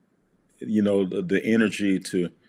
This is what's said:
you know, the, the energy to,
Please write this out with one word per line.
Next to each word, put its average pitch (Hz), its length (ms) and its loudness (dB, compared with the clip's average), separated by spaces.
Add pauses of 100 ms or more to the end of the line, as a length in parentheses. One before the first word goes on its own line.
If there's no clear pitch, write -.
(600)
you 107 220 -2
know, 101 240 2
the, 98 160 -4
the 92 240 0
energy 101 540 0
to, 90 300 -4 (200)